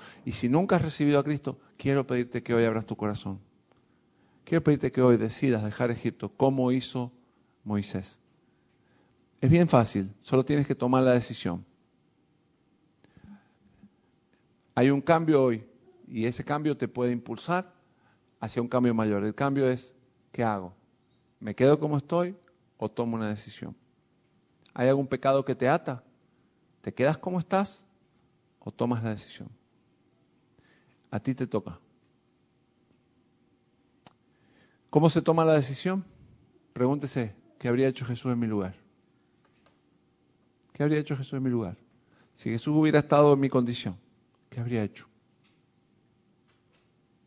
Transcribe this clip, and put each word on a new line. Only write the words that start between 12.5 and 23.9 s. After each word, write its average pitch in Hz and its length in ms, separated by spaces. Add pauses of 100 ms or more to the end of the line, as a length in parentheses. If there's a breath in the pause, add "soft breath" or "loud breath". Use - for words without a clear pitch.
Hay 127 160
un 139 100
cambio 156 420
hoy 117 220 (420)
y 113 200
ese 123 180
cambio 147 320
te 120 100
puede 123 260
impulsar 120 600 (680)
hacia 113 200
un 120 80
cambio 123 240
mayor. 107 320
El 107 100
cambio 139 360
es, 127 240 (380)
¿qué 123 120
hago? 95 300 (640)
¿Me 107 160
quedo 143 260
como 151 160
estoy 175 400 (400)
o 107 140
tomo 117 260
una 110 140
decisión? - 440 (1000)